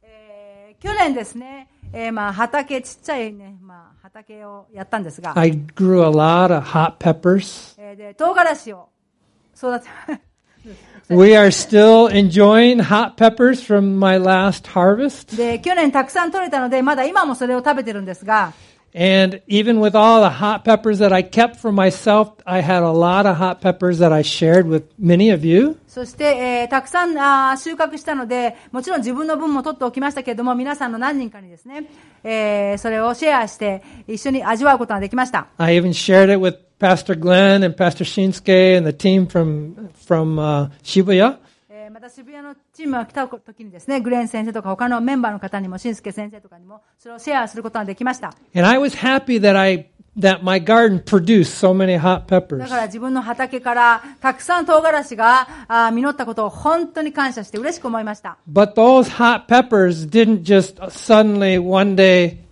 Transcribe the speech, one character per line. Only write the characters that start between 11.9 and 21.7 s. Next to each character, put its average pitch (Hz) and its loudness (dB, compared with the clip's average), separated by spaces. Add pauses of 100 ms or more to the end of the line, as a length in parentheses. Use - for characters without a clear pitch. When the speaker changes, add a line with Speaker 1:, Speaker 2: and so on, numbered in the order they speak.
Speaker 2:
enjoying 208 4
hot 208 0
peppers 240 2
from 196 0
my 190 2
last 185 0
harvest. 214 -2
Speaker 1:
で、 233 -4
去 349 -4
年 320 0
た 269 -2
く 262 -12
さ 349 -4
ん 320 -6
取 370 -6
れ 339 -8
た 277 -4
の 254 -6
で、 262 -2
ま 285 0
だ 254 -4
今 370 -2
も 277 -4
そ 247 -8
れ 247 -4
を 247 -4
食 285 -2
べ 262 -6
て 226 -8
る 202 -8
ん - -10
で 185 -12
す 185 -16
が。 202 -2 (420)
Speaker 2:
And 190 2
even 214 0
with 214 0
all 220 6
the 190 4 (100)
hot 208 -4
peppers 214 2
that 196 2
I 180 2
kept 233 0
for - -6